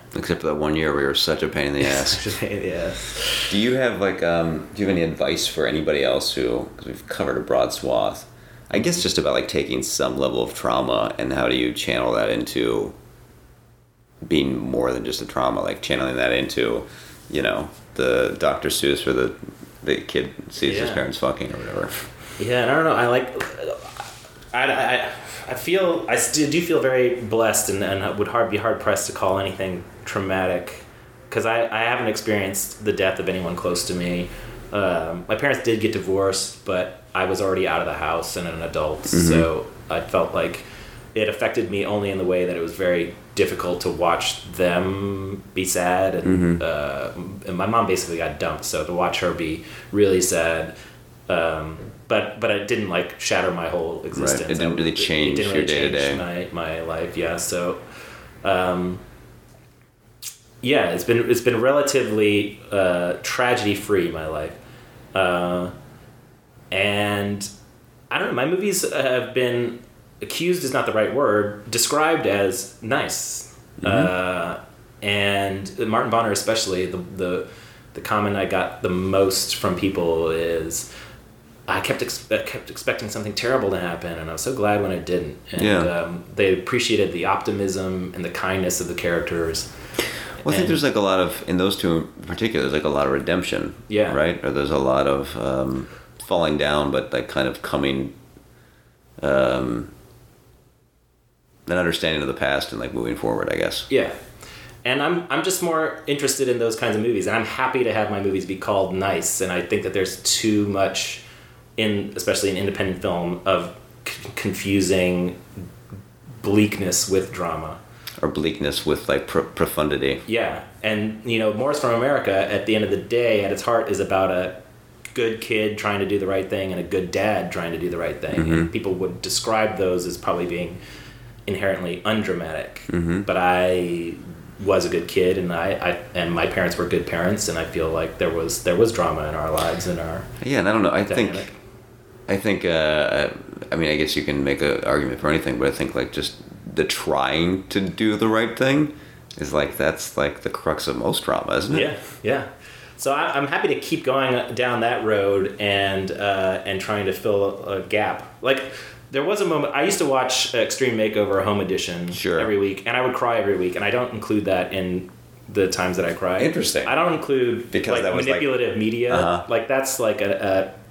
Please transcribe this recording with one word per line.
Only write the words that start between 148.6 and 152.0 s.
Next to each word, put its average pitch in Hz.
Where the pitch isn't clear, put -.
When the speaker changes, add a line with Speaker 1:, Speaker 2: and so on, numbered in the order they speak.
Speaker 1:
is, 73
like, 73
that's, -
like, 71
the -
crux -
of 67
most -
drama, -
isn't 107
it? 156
Speaker 2:
Yeah, -